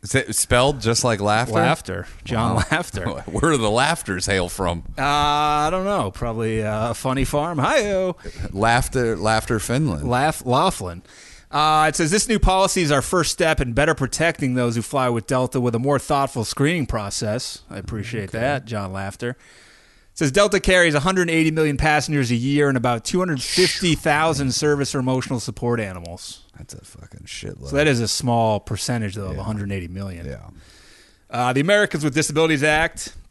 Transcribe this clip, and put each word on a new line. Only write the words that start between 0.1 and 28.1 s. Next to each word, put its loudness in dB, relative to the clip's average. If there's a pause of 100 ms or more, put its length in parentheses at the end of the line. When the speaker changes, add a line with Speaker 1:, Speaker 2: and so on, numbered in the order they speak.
Speaker 1:
it 0
spelled 2
just 2
like 2
laughter? 2
Speaker 2:
Laughter. 0 (180)
John 0
Speaker 1:
Wow. 2
Speaker 2:
Laughter. -4
Speaker 1:
<laughs> -8
Where 2
do 4
the 2
Laughters 0
hail 0
from? -2 (160)
Speaker 2:
Uh, -4
I 0
don't -2
know. -2
Probably, -4
uh, -2
a -4
funny -2
farm. -2
Hi-yo. 0 (360)
Speaker 1:
Laughter, 2
Laughter, 0
Finland. 0
Speaker 2:
Laugh, 0
Laughlin. 0 (480)
Uh, 4
it -2
says, 2
"This 2
new 4
policy 4
is 4
our 4
first 2
step 2
in -2
better 4
protecting 0
those 0
who 0
fly 0
with -2
Delta 0
with 0
a 0
more 2
thoughtful 0
screening 0
process." -4 (100)
I -10
appreciate -8
Speaker 1:
Okay. -6
Speaker 2:
that, -2
John -6
Laughter. -6
It -20
says, 0
"Delta 4
carries 4
a 2
hundred 2
eighty 4
million 0
passengers 2
a 2
year 2
and 2
about 0
two 0
hundred -2
fifty 2
thousand 0
service 0
or 0
emotional -2
support -2
animals." -10 (180)
Speaker 1:
That's -18
a -20
fucking -20
shitload. -12
Speaker 2:
So -2
that 4
is 4
a 0
small 2